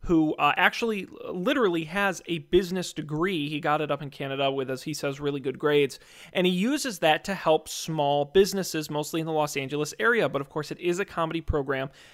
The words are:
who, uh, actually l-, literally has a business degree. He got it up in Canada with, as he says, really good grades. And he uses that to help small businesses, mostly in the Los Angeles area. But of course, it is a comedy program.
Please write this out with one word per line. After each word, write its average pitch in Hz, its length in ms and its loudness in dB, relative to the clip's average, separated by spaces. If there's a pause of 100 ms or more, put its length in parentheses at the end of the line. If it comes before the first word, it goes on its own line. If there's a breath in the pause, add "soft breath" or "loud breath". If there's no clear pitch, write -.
who, 160 340 4
uh, 143 220 2
actually 202 500 0 (180)
l-, - 80 -6
literally 185 520 2
has 190 420 -2
a 170 120 -4
business 180 540 0
degree. 156 560 -2
He 151 120 -6
got 151 200 2
it 151 120 -2
up 143 100 -2
in 139 80 -10
Canada 139 400 -2
with, 135 180 -2
as 131 140 -4
he 156 120 -6
says, 139 260 -4
really 143 180 -2
good 131 220 -4
grades. 147 400 4 (320 loud breath)
And 180 120 2
he 185 80 4
uses 240 460 0
that 160 280 4
to 196 80 -4
help 156 340 2
small 143 560 0
businesses, 185 680 2
mostly 151 300 -4
in 160 60 -4
the 160 60 -4
Los 151 240 0
Angeles 143 440 -4
area. 220 280 4
But 139 120 -2
of 139 100 -8
course, 156 220 -6
it 151 80 -12
is 175 180 0
a 196 60 -4
comedy 165 360 -4
program. 139 480 -2 (260 loud breath)